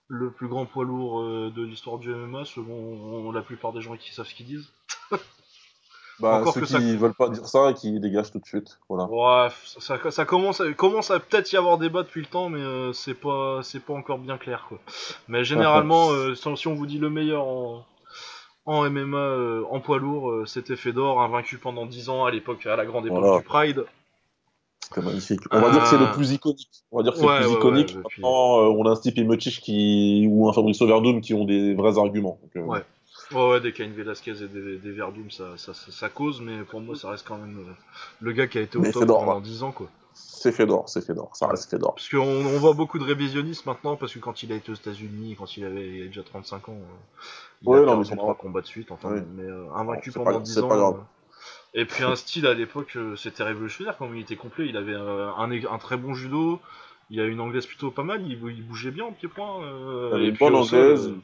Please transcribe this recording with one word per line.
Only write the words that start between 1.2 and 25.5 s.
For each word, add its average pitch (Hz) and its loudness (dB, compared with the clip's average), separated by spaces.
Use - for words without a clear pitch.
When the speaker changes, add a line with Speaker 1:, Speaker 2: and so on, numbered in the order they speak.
Speaker 1:
euh, 113 -6
de 117 -6
l'histoire 113 -10
du 120 -10
M 120 -10
M 123 -12
A, 143 -12
selon 113 -12
la 113 -6
plupart 113 -10
des 117 -10
gens 113 -14
qui - -18
savent 113 -14
ce - -20
qu'ils 120 -20
disent. 147 -16
<laughs> 202 0
Speaker 2:
Bah, 113 6
Speaker 1:
Encore 113 2
Speaker 2:
ceux 127 -2
Speaker 1:
que 151 -2
ça 131 2
Speaker 2:
qui 117 2
veulent 110 4
pas 123 2
dire 117 -8
ça, 135 6
qui 107 -4
dégagent 104 -2
tout - -10
de - -14
suite, - -8
voilà. 92 -2
Speaker 1:
Ouais, 123 6
ça, - -8
ça, 160 -4
ça 156 -2
commence 185 2
à, 156 -2
commence 196 2
à 175 4
peut-être 202 0
y 196 2
avoir 175 6
débat 165 -2
depuis 165 -10
le 143 -12
temps, 180 -4
mais, 151 -6
euh, 127 -4
c'est 127 -8
pas, 135 -4
c'est 131 -14
pas 151 -6
encore 139 -6
bien 127 -10
clair, 120 -8
quoi. 104 -16
Mais 120 0
Speaker 2:
<laughs> - -
Speaker 1:
généralement, 151 6
euh, 135 0
si, 143 -6
si - -6
on 160 0
vous 147 -6
dit 147 -6
le 151 -2
meilleur 151 -2
en, 123 -6
en 151 2
M 143 -2
M 139 -4
A, 143 -2
euh, 123 0
en 131 -4
poids 135 0
lourd, 139 -2
euh, 110 -2
c'était 127 -8
Fedor, 127 0
invaincu 120 -2
pendant 120 -8
dix 120 -12
ans 131 0
à 123 2
l'époque, 117 -6
à 110 0
la 110 -2
grande 113 -4
époque 90 -2
Speaker 2:
Voilà. 98 6
Speaker 1:
du 85 0
Pride. 147 0
Speaker 2:
C'est 92 -4
magnifique. 95 -4